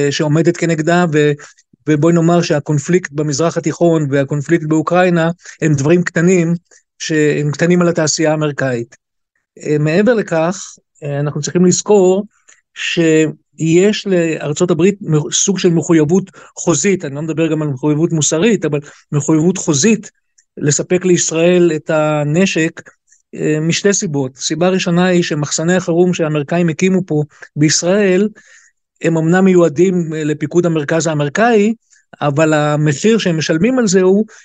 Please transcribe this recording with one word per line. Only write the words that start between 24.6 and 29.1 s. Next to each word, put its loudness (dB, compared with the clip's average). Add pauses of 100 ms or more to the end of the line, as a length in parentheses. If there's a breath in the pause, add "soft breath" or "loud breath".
ראשונה 0
היא 2
שמחסני -2
החירום 0
שהאמריקאים -2
הקימו 0
פה -2 (320 loud breath)
בישראל, 0 (720 soft breath)
הם 0